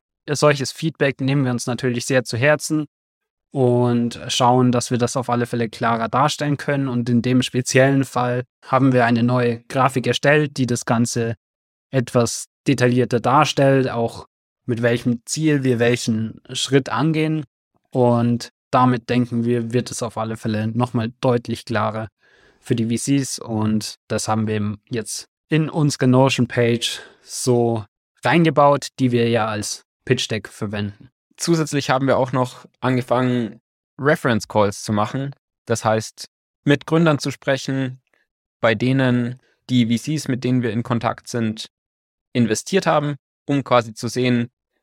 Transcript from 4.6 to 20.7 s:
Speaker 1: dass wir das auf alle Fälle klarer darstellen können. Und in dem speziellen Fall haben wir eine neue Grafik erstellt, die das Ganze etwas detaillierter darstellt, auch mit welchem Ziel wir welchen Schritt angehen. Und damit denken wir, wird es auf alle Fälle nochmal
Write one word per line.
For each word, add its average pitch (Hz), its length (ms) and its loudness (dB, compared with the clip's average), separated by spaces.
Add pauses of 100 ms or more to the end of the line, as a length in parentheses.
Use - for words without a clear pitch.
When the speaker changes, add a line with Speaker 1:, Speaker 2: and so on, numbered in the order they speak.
Speaker 1:
dass 120 180 -2
wir 123 80 0
das 120 180 -2
auf 127 120 -4
alle 120 180 0
Fälle 117 220 -4
klarer 113 400 -2
darstellen 147 480 0
können. 139 320 -4
Und 120 220 -4
in 120 100 2
dem 127 220 2
speziellen 131 600 2
Fall 123 400 -4 (200)
haben 131 280 4
wir 123 120 4
eine 117 180 2
neue 120 420 0
Grafik 131 420 0
erstellt, 151 500 2
die 131 100 0
das 120 200 -4
Ganze 117 480 0 (560)
etwas 123 560 0 (200)
detaillierter 123 540 2
darstellt, 135 680 2
auch 117 360 -6 (380)
mit 117 160 -4
welchem 120 460 0
Ziel 151 380 0
wir 127 140 2
welchen 113 640 0 (120)
Schritt 131 360 0
angehen. 156 560 -2 (460)
Und 120 600 2 (200)
damit 127 400 2
denken 120 340 0
wir, 117 280 -2
wird 123 180 -2
es - 120 -8
auf 110 140 -8
alle 110 200 -6
Fälle 110 320 -4
nochmal 113 520 -2